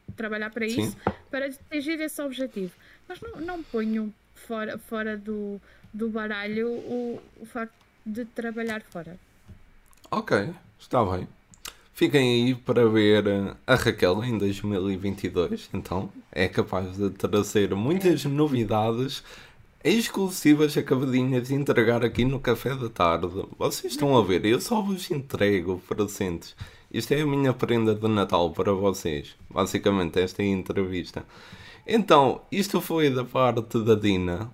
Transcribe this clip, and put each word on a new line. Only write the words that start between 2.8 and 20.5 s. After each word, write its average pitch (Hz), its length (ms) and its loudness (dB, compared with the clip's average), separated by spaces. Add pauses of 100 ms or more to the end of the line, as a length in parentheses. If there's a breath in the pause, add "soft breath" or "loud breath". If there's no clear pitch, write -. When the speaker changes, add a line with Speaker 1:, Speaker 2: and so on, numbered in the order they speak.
Speaker 1:
Mas 359 120 -14
não, 440 200 -14
não 339 240 -8
ponho 220 500 -4 (200)
fora, 220 440 -8
fora 214 380 -6
do, 208 440 -8 (320 soft breath)
do 220 180 -4
baralho 214 600 -4
o, 240 520 -8 (140)
o 226 100 -18
facto 226 280 -10 (300)
de 220 200 -8
trabalhar 226 580 -8
fora. 170 360 -16 (920)
Speaker 2:
Ok, 220 220 -2 (460)
está 127 260 0
bem. 92 240 -4 (680 loud breath)
Fiquem 123 520 4
aí 131 100 2
para 120 320 4
ver, 104 380 6
eh, 98 280 0 (120)
a 127 100 4
Raquel 107 480 2
em 120 140 -2
dois 101 240 -2
mil 101 280 -2
e 95 60 -2
vinte 98 280 -6
e 92 60 -4
dois, 87 440 -2
então 92 360 -4 (220)
é 92 160 0
capaz 95 500 -4
de 101 120 0
trazer 98 640 0
muitas 151 500 2
Speaker 1:
É. - 20 -4
Speaker 2:
novidades 123 1000 0 (600 loud breath)
exclusivas 156 920 2